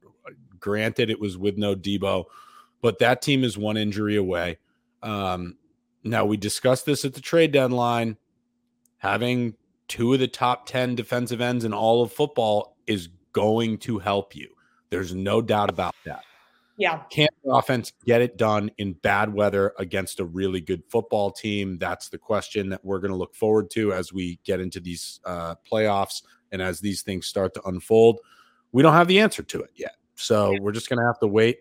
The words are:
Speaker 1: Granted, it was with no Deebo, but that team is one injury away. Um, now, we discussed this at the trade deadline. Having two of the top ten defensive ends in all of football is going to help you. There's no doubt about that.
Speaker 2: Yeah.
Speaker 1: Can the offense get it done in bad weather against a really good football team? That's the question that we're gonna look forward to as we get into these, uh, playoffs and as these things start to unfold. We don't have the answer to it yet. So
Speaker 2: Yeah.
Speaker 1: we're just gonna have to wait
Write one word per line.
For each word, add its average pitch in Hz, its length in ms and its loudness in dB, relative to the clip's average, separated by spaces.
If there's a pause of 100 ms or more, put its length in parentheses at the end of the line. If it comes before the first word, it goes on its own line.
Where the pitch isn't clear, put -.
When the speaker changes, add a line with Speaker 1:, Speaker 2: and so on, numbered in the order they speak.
(600)
Speaker 1:
Granted, 107 500 0
it 104 100 -2
was 101 160 -4
with 98 220 -2
no 101 160 0
Deebo, 95 500 -2 (580)
but 117 180 0
that 123 200 4
team 135 220 2
is 107 160 -2
one 107 180 -2
injury 104 400 -2
away. 87 420 -2 (440)
Um, 92 560 -6 (460)
now, 110 200 0
we 107 120 2
discussed 104 500 0
this 147 180 0
at 139 100 -6
the 139 60 -16
trade 165 320 4
deadline. 120 640 2 (840)
Having 113 580 -2 (320)
two 120 260 0
of 131 60 4
the 127 80 2
top - 380 -2
ten 127 280 -2
defensive 120 460 -4
ends 123 240 0
in 107 100 -2
all 110 280 4
of 117 100 -2
football 110 640 0 (100)
is 92 220 -4 (240)
going 110 460 0
to 110 200 -6
help 101 360 -2
you. - 140 -18 (420)
There's 90 240 -4
no 101 280 0
doubt 104 260 2
about 87 260 -4 (120)
that. 76 160 -12 (540)
Speaker 2:
Yeah. 170 340 -2
Speaker 1:
Can 151 180 2 (160)
the 135 80 -2
offense 127 400 2 (120)
get 120 160 4
it 120 160 0
done 107 420 0
in 98 160 -4
bad 104 380 0
weather 98 460 2
against 95 400 -6
a 98 60 -6
really 92 360 -4
good 85 280 -6
football 107 420 -2
team? 98 480 -6
That's 87 300 -6
the 87 100 -14
question 101 520 -4
that 92 140 -10
we're 95 160 -4
gonna 95 160 -4
look 90 180 -8
forward 107 380 2
to 107 200 0
as 90 200 -6
we 90 320 -6
get 95 160 -2
into 92 200 -8
these, 87 440 -12
uh, 85 300 -8 (160)
playoffs 104 520 0 (300)
and 95 100 -6
as 92 180 -4
these 101 220 -4
things 95 240 -8
start 95 280 -2
to 104 140 -10
unfold. 113 520 4 (520)
We 127 100 6
don't 151 120 8
have 175 140 6
the 190 120 6
answer - 220 2
to - 180 -8
it - 160 -12
yet. - 200 -10 (200)
So 104 360 2
Speaker 2:
Yeah. 101 80 0
Speaker 1:
we're 101 120 -2
just 113 160 -8
gonna 120 180 0
have 117 140 0
to 110 80 2
wait 110 320 4